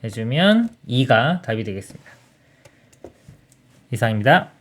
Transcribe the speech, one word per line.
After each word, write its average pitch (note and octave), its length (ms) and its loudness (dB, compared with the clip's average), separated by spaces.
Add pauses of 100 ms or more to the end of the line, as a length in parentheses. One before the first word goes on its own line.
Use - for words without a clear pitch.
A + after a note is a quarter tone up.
해주면 D3 640 0 (180)
이가 B2+ 560 2
답이 A2+ 200 -6
되겠습니다. - 480 -12 (1800)
이상입니다. A#2 680 0